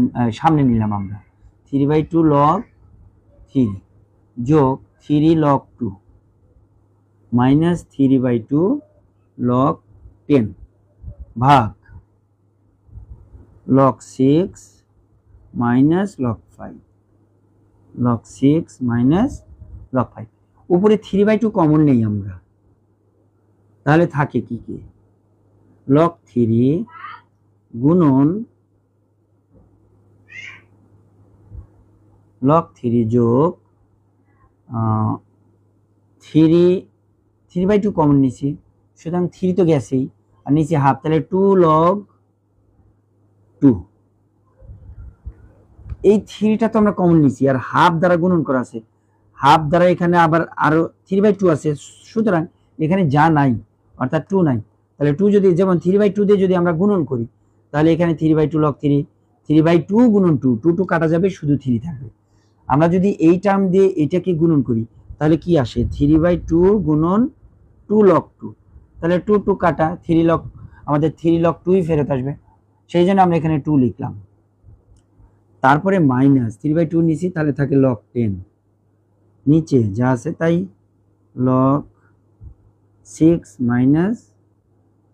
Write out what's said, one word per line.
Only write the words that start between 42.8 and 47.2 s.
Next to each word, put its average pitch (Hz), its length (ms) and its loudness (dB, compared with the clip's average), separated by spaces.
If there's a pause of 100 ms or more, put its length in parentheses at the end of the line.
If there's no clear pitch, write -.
টু। 139 100 6 (2500)
এই 214 80 4 (120)
থ্রিটা 214 420 -2
তো - 100 -4
আমরা 208 180 2
কমন 170 260 2